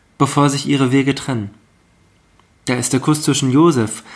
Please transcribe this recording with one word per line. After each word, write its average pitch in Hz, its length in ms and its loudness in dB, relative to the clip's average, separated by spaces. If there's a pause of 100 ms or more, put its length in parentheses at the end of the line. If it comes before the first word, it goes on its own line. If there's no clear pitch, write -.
(180)
bevor 143 320 2
sich 139 180 -6
ihre 135 240 0
Wege 135 240 2
trennen. 110 360 -8 (1120)
Da 131 100 -2
ist 123 160 -4
der 131 80 0
Kuss 151 220 -2
zwischen 135 300 0
Josef 135 520 2 (120)